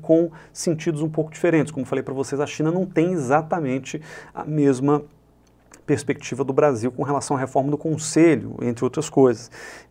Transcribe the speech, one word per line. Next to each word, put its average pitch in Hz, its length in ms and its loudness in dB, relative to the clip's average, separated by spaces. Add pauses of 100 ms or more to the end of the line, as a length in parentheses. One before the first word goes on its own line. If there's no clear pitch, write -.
com 165 300 2 (200)
sentidos 160 520 -4
um 160 60 -2
pouco 156 220 -4
diferentes. 160 400 0
Como 131 140 -6
falei 135 180 -4
pra 135 100 -8
vocês, 135 280 -4
a 139 60 -2
China 156 240 -2
não 185 160 -2
tem 175 240 0
exatamente 147 880 -2 (320)
a - 100 -10
mesma 143 600 2 (800)
perspectiva 135 580 -2
do 131 80 -6
Brasil 131 400 2
com 151 120 -6
relação 135 340 -2
à - 20 0
reforma 135 300 0
do 147 80 -2
Conselho, 156 840 2
entre 120 200 -4
outras 135 240 -2
coisas. 123 440 4 (400)